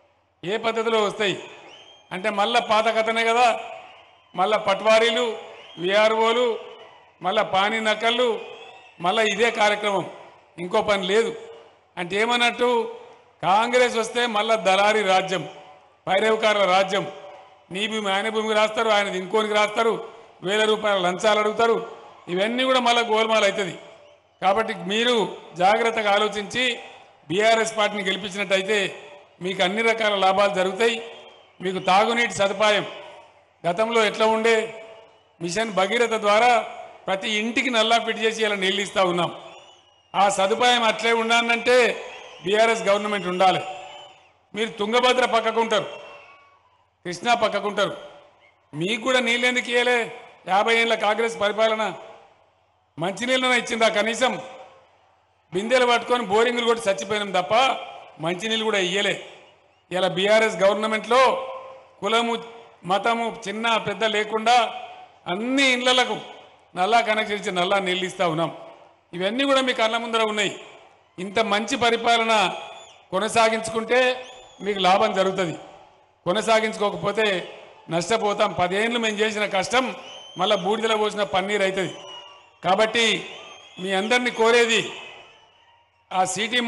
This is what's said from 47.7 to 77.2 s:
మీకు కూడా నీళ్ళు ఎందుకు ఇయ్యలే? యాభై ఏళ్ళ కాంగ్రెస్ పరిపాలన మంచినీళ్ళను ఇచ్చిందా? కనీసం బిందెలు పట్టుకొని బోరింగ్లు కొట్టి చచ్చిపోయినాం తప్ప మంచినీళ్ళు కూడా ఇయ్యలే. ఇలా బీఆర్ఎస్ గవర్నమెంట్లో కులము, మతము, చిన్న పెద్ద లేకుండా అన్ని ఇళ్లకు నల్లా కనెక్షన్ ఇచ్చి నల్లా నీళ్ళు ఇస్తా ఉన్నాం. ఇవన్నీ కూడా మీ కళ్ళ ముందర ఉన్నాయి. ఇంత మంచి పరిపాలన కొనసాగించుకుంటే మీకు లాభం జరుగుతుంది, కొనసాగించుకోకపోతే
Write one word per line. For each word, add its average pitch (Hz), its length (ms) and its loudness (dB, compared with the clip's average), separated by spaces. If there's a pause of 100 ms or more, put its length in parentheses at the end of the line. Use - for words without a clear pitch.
మీకు 208 280 -4
కూడా 254 180 2
నీళ్ళు 240 240 0
ఎందుకు 247 220 -2
ఇయ్యలే? 247 260 2 (540)
యాభై 220 300 4
ఏళ్ళ 226 120 2 (100)
కాంగ్రెస్ 220 380 0
పరిపాలన 220 420 0 (1200)
మంచినీళ్ళను 247 580 0
ఇచ్చిందా? 226 280 2 (100)
కనీసం 220 340 0 (1200)
బిందెలు 233 380 2
పట్టుకొని 240 420 0
బోరింగ్లు 240 380 2
కొట్టి 233 160 0
చచ్చిపోయినాం 202 520 -2
తప్ప 185 160 -2 (720)
మంచినీళ్ళు 214 440 -4
కూడా 202 200 0
ఇయ్యలే. 196 260 -2 (760)
ఇలా 180 260 0
బీఆర్ఎస్ 208 460 2
గవర్నమెంట్లో 214 580 2 (800)
కులము, 233 340 0 (560)
మతము, 233 360 0 (200)
చిన్న 214 180 -6 (220)
పెద్ద 202 160 -6 (140)
లేకుండా 220 400 2 (760)
అన్ని 262 340 0 (100)
ఇళ్లకు 247 400 0 (640)
నల్లా 208 200 2 (100)
కనెక్షన్ 214 320 -2
ఇచ్చి 190 180 -6
నల్లా 190 280 2
నీళ్ళు 185 240 -2
ఇస్తా - 140 -2 (100)
ఉన్నాం. 160 160 -2 (640)
ఇవన్నీ 214 340 -2
కూడా 269 180 4
మీ 247 120 0
కళ్ళ 226 220 0
ముందర 226 200 0 (100)
ఉన్నాయి. 208 200 -2 (720)
ఇంత 196 140 -4 (140)
మంచి 214 220 -2 (100)
పరిపాలన 226 480 2 (800)
కొనసాగించుకుంటే 220 880 0 (640)
మీకు 196 220 -2
లాభం 202 320 4
జరుగుతుంది, 190 380 0 (720)
కొనసాగించుకోకపోతే 202 1000 0 (680)